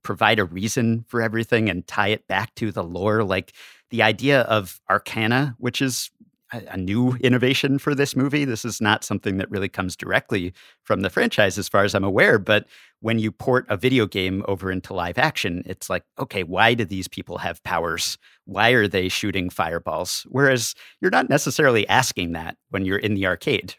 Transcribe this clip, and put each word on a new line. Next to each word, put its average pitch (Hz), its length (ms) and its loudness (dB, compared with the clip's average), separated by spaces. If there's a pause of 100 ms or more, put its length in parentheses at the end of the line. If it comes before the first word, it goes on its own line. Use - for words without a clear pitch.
provide 110 360 2
a 98 80 0
reason 113 640 -2
for 120 120 -2
everything 113 480 0
and 87 180 -4
tie 101 220 -2
it 107 180 -2
back 98 280 -4
to 107 180 -4
the 101 100 -6
lore. 95 400 0
Like, 95 300 -2 (380)
the 113 120 0
idea 117 400 4
of 107 460 0
Arcana, 113 720 0
which 120 240 -4
is 131 280 -4 (440)
a, 113 160 -12
a 95 80 -10
new 117 380 0
innovation 127 640 2
for 147 160 -2
this 139 220 0
movie. 139 300 0
This 117 180 -6
is 110 160 -8
not 107 240 2
something 98 320 -4
that 95 140 -4
really 98 180 -4
comes 92 260 -6
directly 92 600 -2 (300)
from 98 180 0
the 95 80 0
franchise 104 480 2
as 101 100 -6
far 101 160 2
as 104 100 0
I'm 98 80 0
aware, 110 360 4
but 104 280 2 (360)
when 113 160 -2
you 110 140 -2
port 127 380 0
a 101 80 -2
video 123 280 2
game 95 400 -2
over 95 240 -4
into 92 220 -8
live 90 240 -4
action, 107 480 -2
it's - 240 -12
like, 90 160 -4 (140)
okay, 101 240 -6
why 95 320 4
do 117 100 -2
these 95 240 -6
people 92 300 -10
have 87 240 -8
powers? 85 560 -4 (260)
Why 104 260 2
are 117 160 4
they 95 220 0
shooting 92 400 -2
fireballs? 82 800 -4
Whereas 127 460 2 (260)
you're 185 100 0
not 247 200 0
necessarily 135 580 4
asking 95 440 2
that 82 260 -8 (100)
when 98 160 -4
you're 95 140 0
in 104 160 0
the 98 120 -2
arcade, 92 520 -2